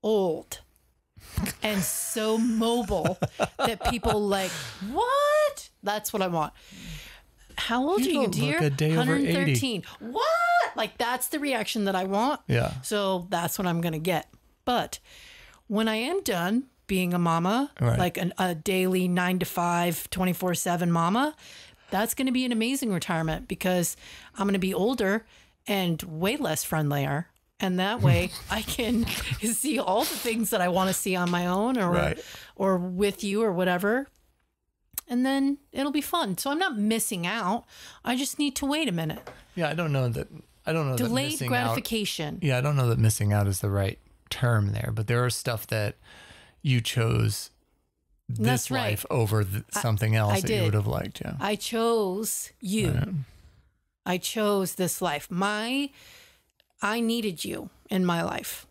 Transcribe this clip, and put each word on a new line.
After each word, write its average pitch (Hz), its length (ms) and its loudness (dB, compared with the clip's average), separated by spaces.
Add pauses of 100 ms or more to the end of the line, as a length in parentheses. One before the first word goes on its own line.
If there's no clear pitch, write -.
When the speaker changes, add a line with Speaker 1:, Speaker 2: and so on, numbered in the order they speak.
Speaker 1:
old 196 600 0 (1000)
and 208 220 0
so 220 540 -2
mobile 220 800 0 (220)
Speaker 2:
<laughs> - 180 -2
Speaker 1:
that 233 340 -2
people 220 340 0
like, 196 260 0 (400)
"What?" 571 760 2 (140)
That's 214 300 -4
what 208 80 0
I 185 60 2
want. 160 260 -2 (1040)
"How 247 300 0
old 381 180 2
Speaker 2:
You 359 60 2
Speaker 1:
are - 20 2
you, 285 100 2
Speaker 2:
don't 196 100 2
Speaker 1:
dear?" 147 200 2
Speaker 2:
look 311 80 2
a 151 80 4
day 156 260 2
over 156 200 4
eighty. - 180 2
Speaker 1:
"Hundred 277 200 2
thirteen." 214 300 0 (160)
What? 262 240 -2 (540)
Like, 220 200 -4
that's 247 300 -2
the 311 120 -2
reaction 240 460 0
that 196 100 2
I 185 100 0
want. 220 420 0
Speaker 2:
Yeah. 120 340 0
Speaker 1:
So 190 480 -2
that's 170 300 -2
what 190 80 0
I'm 170 140 0
gonna 165 180 -2
get. 160 280 0 (380)
But 240 340 -2 (680)
when 220 200 0
I 220 80 0
am 302 280 -2
done 196 400 0 (240)
being 185 260 0
a 180 60 2
mama, 175 600 2
Speaker 2:
Right. 117 180 4
Speaker 1:
like 180 200 0
an, 175 200 -2
a 180 180 0
daily 185 520 2
nine-to-five, 175 1000 0
twenty-four 180 460 0
seven 175 360 0
mama, 196 440 2 (560)
that's 214 220 0
gonna 262 180 0
be 254 140 0
an 240 60 0
amazing 233 400 0
retirement, 160 560 -2
because 180 480 0 (400)
I'm 202 120 0
gonna 196 120 2
be 185 140 0
older 214 520 0 (420)
and 180 360 0
way 180 340 -2
less 160 260 -2
friendlier. 143 640 0 (320)
And 185 200 0
that 202 220 0
way 175 380 4
Speaker 2:
<laughs> - 120 -8
Speaker 1:
I 214 100 -2
can 226 440 0
<laughs> - 380 -6
see 233 360 0
all 196 220 2
the 311 140 -2
things 226 340 -2
that 214 120 0
I 180 80 2
wanna 185 240 2
see 185 220 0
on 180 160 0
my 175 160 0
own 214 300 0
or, 185 140 2
Speaker 2:
Right. 151 280 0 (360)
Speaker 1:
or 190 220 2
with 185 460 -2
you 202 180 0
or 214 120 2
whatever. 185 540 0 (1000)
And 247 180 0
then 269 340 0 (120)
it'll 277 200 -2
be 285 100 0
fun. 277 360 -2
So - 140 -4
I'm 302 80 -2
not 359 180 0
missing 208 500 0
out. 202 380 -2 (380)
I 240 120 0
just 262 240 -2
need 285 180 0
to - 80 -4
wait 294 240 0
a - 20 -2
minute. 160 300 -4 (340)
Speaker 2:
Yeah, 165 140 0
I 147 40 -2
don't 160 200 0
know 127 160 2
that, - 180 -4 (380)
I 160 80 0
don't 160 160 0
know 131 80 -2
that 247 60 0
Speaker 1:
Delayed 262 280 0
Speaker 2:
missing 208 220 -4
out 247 220 2
Speaker 1:
gratification. - 640 -4
Speaker 2:
Yeah, 135 160 2
I 127 40 2
don't 147 140 2
know 131 140 4
that 117 100 2
missing 107 340 4
out 101 140 4
is 95 140 0
the 104 80 0
right 98 280 0 (320)
term 110 440 2
there, 107 200 -4
but 107 140 -2
there 120 160 2
are 123 60 2
stuff - 380 -4
that 107 280 -2 (640)
you 127 200 2
chose 113 680 0 (800)
this 113 100 -4
Speaker 1:
That's 240 320 2
right. 254 200 0
Speaker 2:
life 104 200 -4
over 107 320 2
th-, 101 200 -4 (120)
Speaker 1:
I, - 60 0
Speaker 2:
something 110 340 2
else 104 180 4
Speaker 1:
I 95 80 4
Speaker 2:
that - 80 -2
you 110 60 2
Speaker 1:
did. 107 100 2
Speaker 2:
would 104 80 2
have 104 140 2
liked, - 360 -4
yeah. - 160 -6
Speaker 1:
I 208 160 0
chose 220 960 -2 (100)
you. 208 300 0
Speaker 2:
Right. - 180 0 (960)
Speaker 1:
I 180 120 0
chose 202 580 0
this 180 260 -2
life. 147 280 -2
My, 214 600 -2 (920)
I 220 200 0
needed 226 440 -2
you - 240 -8 (200)
in 185 160 2
my 170 180 2
life. - 480 -6